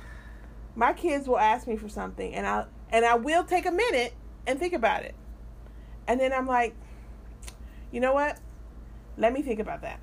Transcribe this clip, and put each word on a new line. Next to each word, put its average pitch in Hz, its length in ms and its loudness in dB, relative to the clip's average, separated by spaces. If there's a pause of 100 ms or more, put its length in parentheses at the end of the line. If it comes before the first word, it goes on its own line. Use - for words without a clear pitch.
(760)
my 240 180 6
kids 285 340 0
will 247 120 4
ask 214 280 4
me 226 100 -2
for 214 120 -10
something, 190 440 -6
and 202 140 -2
I, 208 180 0 (240)
and 226 160 6
I 240 100 8
will 302 280 4
take 349 220 2
a 359 60 2
minute 349 420 2 (340)
and 262 120 0
think 349 140 0
about 233 300 2
it. - 120 -12 (920)
And 247 120 4
then 262 140 4
I'm 262 140 0
like, 240 280 2 (1160)
"You 240 80 -6
know 262 140 4
what? 285 260 2 (800)
Let 220 140 6
me 277 100 0
think 233 180 -2
about 180 220 -6
that. - 220 -10